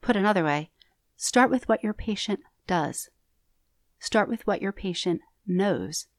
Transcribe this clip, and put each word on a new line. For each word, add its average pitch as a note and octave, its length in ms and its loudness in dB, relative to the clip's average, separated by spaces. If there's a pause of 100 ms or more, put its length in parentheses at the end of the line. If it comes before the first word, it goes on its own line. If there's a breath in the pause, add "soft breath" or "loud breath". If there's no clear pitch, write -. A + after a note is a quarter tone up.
Put A#3+ 160 2
another G3 280 4
way, D3+ 260 0 (460 soft breath)
start B3+ 340 2
with B3+ 180 -2
what A3 160 2
your G#3+ 80 0
patient - 480 -4 (260)
does. D#3 440 -2 (880)
Start - 280 0
with - 200 -4
what G#3 160 0
your G3 100 -2
patient F3 480 -2 (260)
knows. F3+ 600 0 (120)